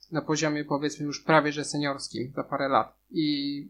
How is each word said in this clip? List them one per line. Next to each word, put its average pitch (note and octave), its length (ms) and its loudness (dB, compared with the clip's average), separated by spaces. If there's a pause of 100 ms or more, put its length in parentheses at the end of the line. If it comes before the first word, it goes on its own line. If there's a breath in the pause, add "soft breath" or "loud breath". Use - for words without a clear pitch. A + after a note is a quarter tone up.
(100)
na D3+ 120 -2
poziomie, D3+ 420 0
powiedzmy, D3 420 -2
już C#3+ 160 -6
prawie D3+ 300 6
że D3 120 -6
seniorskim C#3 720 -4
za C#3 80 -2
parę C#3 240 -2
lat. A#2+ 280 2 (140)
I C#3+ 600 -2